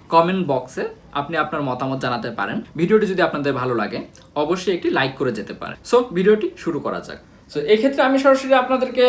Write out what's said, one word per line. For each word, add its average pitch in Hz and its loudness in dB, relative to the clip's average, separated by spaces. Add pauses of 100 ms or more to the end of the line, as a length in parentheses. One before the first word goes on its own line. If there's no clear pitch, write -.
কমেন্ট 170 4
বক্সে 139 -2 (280)
আপনি 143 -4
আপনার 156 -2
মতামত 135 -4
জানাতে 120 -4
পারেন। 110 -6 (160)
ভিডিওটি 202 4
যদি 180 0
আপনাদের 143 0
ভালো 127 -2
লাগে 110 -4 (380)
অবশ্যই 175 -2
একটি 330 -4
লাইক 135 0
করে 131 -2
যেতে 107 -10
পারেন। 85 -12 (140)
So, 160 6 (200)
ভিডিওটি 214 4 (100)
শুরু 143 -6
করা 95 -6
যাক। - -14 (340)
So, 151 -6
এই 196 4
ক্ষেত্রে 277 2
আমি 269 4
সরাসরি 269 4
আপনাদেরকে, 254 2